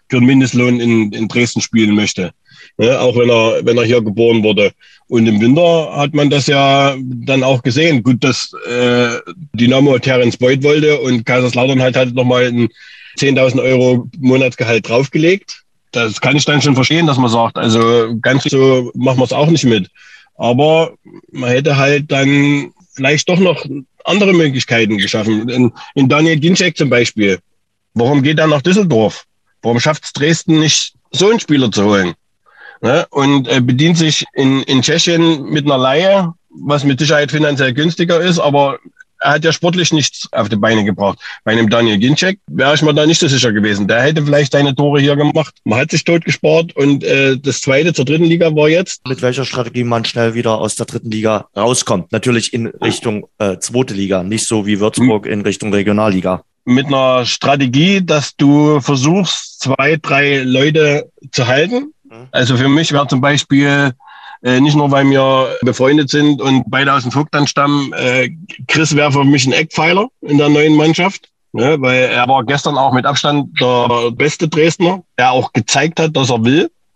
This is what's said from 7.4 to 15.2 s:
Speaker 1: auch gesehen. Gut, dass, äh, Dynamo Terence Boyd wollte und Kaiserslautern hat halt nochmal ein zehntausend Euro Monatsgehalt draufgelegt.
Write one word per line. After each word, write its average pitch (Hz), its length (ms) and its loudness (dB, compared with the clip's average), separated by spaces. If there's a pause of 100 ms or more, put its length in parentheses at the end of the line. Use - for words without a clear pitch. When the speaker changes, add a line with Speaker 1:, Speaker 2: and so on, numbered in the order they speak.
Speaker 1:
auch 131 180 0
gesehen. 143 420 0
Gut, 123 200 0
dass, - 300 -4 (160)
äh, 120 500 0 (340)
Dynamo 131 460 2
Terence 123 380 0
Boyd 131 260 0
wollte 151 360 2
und 123 260 -2
Kaiserslautern 127 560 0
hat 127 140 0
halt 127 200 0
nochmal 123 300 0
ein 120 240 0 (460)
zehntausend 131 460 0
Euro 127 460 2 (100)
Monatsgehalt 127 680 0
draufgelegt. 160 760 -2 (280)